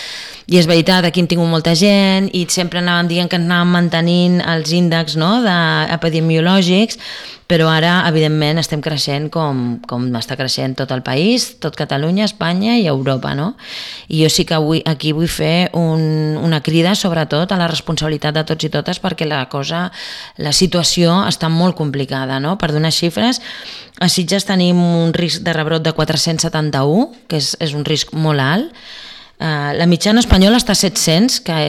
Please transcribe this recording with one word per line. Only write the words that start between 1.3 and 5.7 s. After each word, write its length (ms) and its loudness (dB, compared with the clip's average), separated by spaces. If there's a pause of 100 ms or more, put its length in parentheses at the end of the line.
molta 320 2
gent 560 4
i 60 -2 (100)
sempre 320 -2
anàvem 300 0
dient 180 0
que 80 -2
anàvem 380 2
mantenint 640 4
els 320 -2
índexs, 480 2
no? 140 2 (100)
De, 120 2 (360)